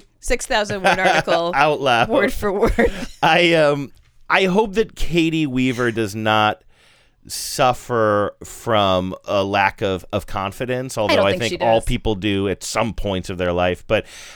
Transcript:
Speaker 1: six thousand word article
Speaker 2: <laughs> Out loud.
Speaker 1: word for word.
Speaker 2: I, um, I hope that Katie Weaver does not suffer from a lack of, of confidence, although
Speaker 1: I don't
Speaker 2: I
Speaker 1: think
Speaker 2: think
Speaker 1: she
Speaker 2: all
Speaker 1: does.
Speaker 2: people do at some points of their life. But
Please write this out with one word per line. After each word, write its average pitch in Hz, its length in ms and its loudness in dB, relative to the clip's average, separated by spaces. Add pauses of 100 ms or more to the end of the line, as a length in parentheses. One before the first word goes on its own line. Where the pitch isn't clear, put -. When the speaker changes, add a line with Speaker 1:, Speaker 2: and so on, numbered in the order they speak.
(200)
Speaker 1:
six - 260 -4
thousand 208 380 -2
word 185 160 4
article 170 520 2
Speaker 2:
<laughs> - 40 -4
Out 147 260 2
loud. 123 280 4
Speaker 1:
word 247 220 2
for 202 200 -4
word. 214 400 2 (300)
Speaker 2:
I, 165 340 4
um, 147 360 2 (380)
I 190 160 2
hope 196 300 0
that 220 200 -2
Katie 160 520 0
Weaver 127 440 0
does 107 240 -4
not 107 460 2 (680)
suffer 110 1160 0
from 95 720 0 (100)
a 98 180 0
lack 98 380 0
of, 95 320 -4
of 101 140 -4
confidence, 123 720 -6
although 107 160 0
Speaker 1:
I - 40 2
don't 98 80 2
Speaker 2:
I 98 60 2
Speaker 1:
think 95 100 -2
Speaker 2:
think 113 120 -2
Speaker 1:
she - 60 -10
Speaker 2:
all 113 200 2
Speaker 1:
does. - 60 -4
Speaker 2:
people 113 300 0
do 98 340 -2
at 90 140 -6
some 113 300 -4
points 95 380 -4
of 92 80 -8
their 90 140 0
life. 90 340 -2
But 107 180 0 (300)